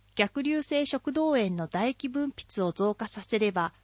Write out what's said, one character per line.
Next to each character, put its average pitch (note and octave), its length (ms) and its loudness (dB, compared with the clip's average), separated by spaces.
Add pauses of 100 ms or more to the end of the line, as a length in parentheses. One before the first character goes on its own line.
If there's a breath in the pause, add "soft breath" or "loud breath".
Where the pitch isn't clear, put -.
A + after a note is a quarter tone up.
(160)
逆 A3 280 0
流 D4+ 180 2
性 C#4+ 240 2
食 C#4 280 -2
道 D#4 240 2
炎 G3 140 2
の E3+ 160 -2
唾 G3+ 220 0
液 C4+ 200 -6
分 C#4+ 220 -2
泌 - 340 -4
を - 80 0
増 G#3 220 2
加 A3 120 -6
さ G3 160 -12
せ A3 160 -2
れ G#3 120 4
ば、 F3 220 0 (100)